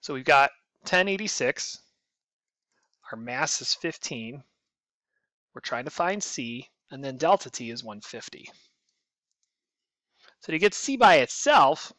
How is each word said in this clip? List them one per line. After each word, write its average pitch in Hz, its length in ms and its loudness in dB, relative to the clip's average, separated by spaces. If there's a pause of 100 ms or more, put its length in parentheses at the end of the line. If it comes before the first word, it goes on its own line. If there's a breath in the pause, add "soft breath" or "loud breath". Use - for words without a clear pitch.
So - 120 -10
we've 131 100 -8
got 139 280 6 (340)
ten 185 220 2
eighty-six. 196 720 -4 (1300)
Our 117 60 -12
mass 123 440 -6
is 127 120 -2
fifteen. 135 720 -10 (1080)
We're - 80 -16
trying 123 240 -8
to 151 60 -10
find 190 300 -4
C, 120 460 -10 (240)
and 135 120 -14
then 135 140 -10
delta 165 320 2
T 117 220 -12
is 113 120 -12
one 107 180 -14
fifty. - 460 -16 (1900 soft breath)
So - 120 -12
to 160 80 -2
get 202 160 2
C 269 220 -6
by 214 180 10
itself 151 840 4